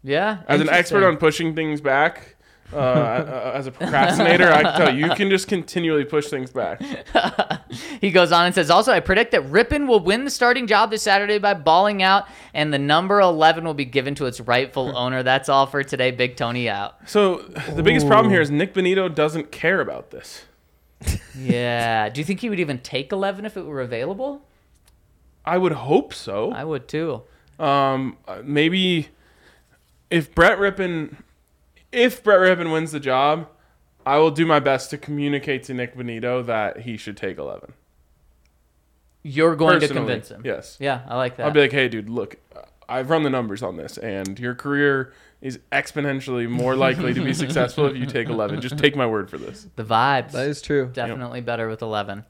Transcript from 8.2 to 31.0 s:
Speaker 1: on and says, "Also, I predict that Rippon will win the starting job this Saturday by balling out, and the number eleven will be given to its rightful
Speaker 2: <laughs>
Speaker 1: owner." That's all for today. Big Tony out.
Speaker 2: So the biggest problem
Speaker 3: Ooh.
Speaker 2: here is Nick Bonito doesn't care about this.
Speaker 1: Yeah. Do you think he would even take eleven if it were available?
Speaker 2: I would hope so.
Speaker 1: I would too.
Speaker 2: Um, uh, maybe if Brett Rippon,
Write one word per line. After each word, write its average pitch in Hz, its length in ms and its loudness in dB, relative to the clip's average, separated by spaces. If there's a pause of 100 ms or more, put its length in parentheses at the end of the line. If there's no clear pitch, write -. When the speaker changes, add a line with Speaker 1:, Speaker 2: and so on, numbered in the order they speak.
Speaker 1:
on 175 160 4
and 180 80 0
says, 160 160 2
"Also, 214 220 6
I 180 80 4
predict 190 320 0
that 175 80 4 (100)
Rippon 254 380 2
will 226 100 6
win 196 260 0
the 277 60 -4
starting 247 380 0
job 214 220 4
this 214 120 -4
Saturday 202 360 2
by 202 160 2
balling 185 500 4
out, 190 240 4 (240)
and 151 200 -2
the 139 60 0
number 165 400 2
eleven 165 460 4
will 160 100 -4
be 139 100 -4
given 131 320 -2
to 143 100 -4
its 123 140 -6
rightful 123 560 -2
Speaker 2:
<laughs> - 0 -
Speaker 1:
owner." 127 280 -2
That's 135 240 2
all 135 180 4
for 139 160 -4
today. 131 300 0
Big 127 240 -2
Tony 120 320 -4
out. 101 260 -6 (140)
Speaker 2:
So 196 300 2 (360)
the 170 80 -2
biggest 156 240 4
problem 214 240 6
Speaker 3:
Ooh. 196 40 4
Speaker 2:
here 170 80 4
is 143 80 0
Nick 170 240 0
Bonito 185 340 2
doesn't 156 420 -2
care 175 300 -2
about 67 320 -8
this. - 320 -20 (920)
Speaker 1:
Yeah. 120 760 -4
Do 123 100 -10
you 156 40 -6
think 185 160 -6
he 240 100 -6
would 185 100 -4
even 143 180 -6
take - 320 -8
eleven 196 340 -6
if 214 120 -12
it 185 80 -10
were 143 160 -10
available? 185 680 -8 (1000)
Speaker 2:
I 170 140 0
would 180 140 0
hope 143 420 0
so. 110 380 -6
Speaker 1:
I 117 100 -8
would 147 240 -8
too. 151 360 -6 (360)
Speaker 2:
Um, 135 600 2 (100)
uh, 95 160 -12
maybe 165 640 0 (1040)
if 165 220 -2
Brett 185 280 4
Rippon, 185 560 -2 (720)